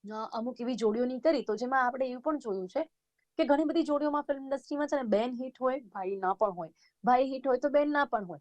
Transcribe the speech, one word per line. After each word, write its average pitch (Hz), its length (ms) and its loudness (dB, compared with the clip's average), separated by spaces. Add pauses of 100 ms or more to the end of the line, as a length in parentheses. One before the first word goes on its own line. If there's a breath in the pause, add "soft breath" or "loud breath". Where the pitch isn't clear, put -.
અ, 214 300 -8
અમુક 233 280 -6
એવી 247 140 -2
જોડીઓની 240 440 0
કરી, 285 240 2
તો 208 120 -2
જેમાં 254 300 0
આપણે 254 220 -2
એવું 247 140 -8
પણ 302 160 0
જોયું 196 300 -4
છે 294 160 -2 (560)
કે 320 60 4
ઘણી 285 180 4
બધી 302 200 2
જોડીઓમાં, 294 400 0
ફિલ્મ 277 200 -4
ઇન્ડસ્ટ્રીમાં 277 440 -4
છે 294 80 -2
ને, 277 80 0
બેન 220 300 0
હિટ 254 280 -8
હોય, 254 180 0
ભાઈ 196 360 -6
ના 190 180 0
પણ 202 180 2
હોય, 170 180 -8 (340 soft breath)
ભાઈ 247 200 4
હિટ 262 240 -4
હોય 254 100 4
તો 285 120 0
બેન 294 200 4
ના 285 160 2
પણ 220 200 -2
હોય 165 160 -12